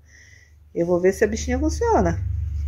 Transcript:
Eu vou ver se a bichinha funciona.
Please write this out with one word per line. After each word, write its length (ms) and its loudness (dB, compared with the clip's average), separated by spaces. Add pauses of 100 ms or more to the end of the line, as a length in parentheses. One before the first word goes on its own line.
(760)
Eu 100 0
vou 160 2
ver 140 4
se 100 0
a 20 4
bichinha 320 -2
funciona. 640 0 (460)